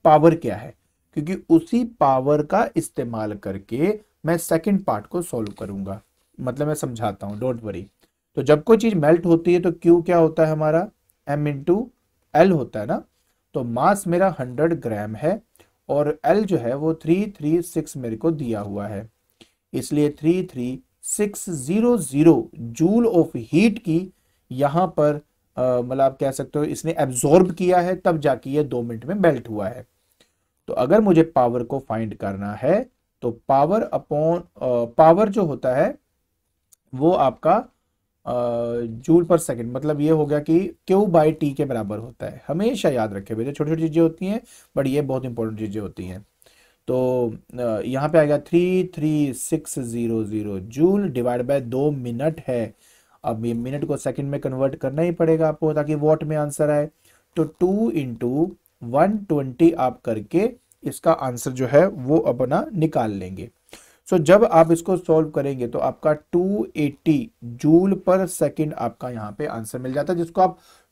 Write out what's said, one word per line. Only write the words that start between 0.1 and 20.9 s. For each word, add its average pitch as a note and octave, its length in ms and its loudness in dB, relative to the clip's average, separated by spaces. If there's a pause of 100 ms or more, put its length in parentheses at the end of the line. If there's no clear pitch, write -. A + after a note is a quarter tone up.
क्या A#2 220 -4
है, - 180 -14 (400)
क्योंकि D#3+ 220 -6 (120)
उसी A#3 360 2
पावर D3 580 0
का D3 340 0
इस्तेमाल A2+ 580 -6
करके A2+ 680 -4 (260)
मैं E3 120 0
सेकंड F#3+ 460 0
पार्ट G#2+ 220 -4
को F3 160 -6
सॉल्व A2 300 -6
करूँगा। G2 500 -10 (380)
मतलब B2+ 260 -4
मैं D3+ 80 -2
समझाता A2+ 520 -6
हूँ, G#2 140 -10
don't B2 200 -4
worry। G2 220 -8 (520)
तो C3+ 80 -4
जब D3+ 220 4
कोई A3+ 120 6
चीज़ A3 180 0
मेल्ट E3+ 320 4
होती E3+ 280 4
है F3+ 60 4
तो F3+ 120 0
क्यू E3+ 300 4
क्या F3+ 140 0
होता D#3+ 300 4
है D#3 60 0
हमारा, D#3 360 0 (400)
एम D3 240 -2
into E3+ 320 0 (520)
एल F#3 160 6
होता B2 280 -4
है G#2 60 -8
ना। F3+ 180 -4 (500)
तो C3+ 100 -4
मास D3 420 0
मेरा F3 320 0
हंड्रेड C3+ 420 -2
ग्राम G#2+ 340 -6
है E3 280 -4 (460)
और D3 360 0
एल F#3+ 200 2
जो F#3 120 0
है A#2 180 -2
वो D#3 200 -2
थ्री F#3 440 -2
थ्री D#3+ 240 0
सिक्स D#3+ 340 -8
मेरे A#2+ 200 -8
को D#3 140 0
दिया A#2+ 300 -4
हुआ G2+ 260 -8
है, G#2+ 240 -10 (600)
इसलिए D3 380 -2
थ्री E3 320 0
थ्री B2+ 400 -8 (200)